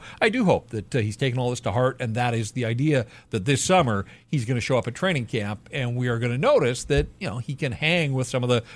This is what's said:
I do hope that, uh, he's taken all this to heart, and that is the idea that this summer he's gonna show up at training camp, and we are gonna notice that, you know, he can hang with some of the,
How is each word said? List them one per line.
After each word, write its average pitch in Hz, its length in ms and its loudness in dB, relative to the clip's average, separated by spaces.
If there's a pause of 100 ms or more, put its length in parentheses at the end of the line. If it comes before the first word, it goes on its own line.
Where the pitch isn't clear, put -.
(220)
I 233 80 4
do 226 160 0
hope 135 240 2
that, 107 260 -8
uh, 131 40 2
he's 107 180 -2
taken 131 220 -2
all 123 100 0
this 123 120 -4
to 110 100 -4
heart, 127 280 0
and 117 160 -4
that 120 200 0
is 113 160 -2
the 123 140 -2
idea 127 400 2 (260)
that 104 140 -2
this 135 180 2
summer 127 420 4 (220)
he's 127 180 -2
gonna 120 140 0
show 127 180 0
up 113 100 0
at 120 80 -8
training 160 320 -2
camp, 104 440 -4
and 123 240 -4
we 123 140 0
are 117 100 0
gonna 120 180 0
notice 165 480 2
that, 143 220 2 (120)
you 190 80 -6
know, 104 120 -4
he 131 160 -8
can 135 160 -4
hang 156 420 0
with 127 140 -2
some 123 160 -2
of 123 60 0
the, 120 140 4 (120)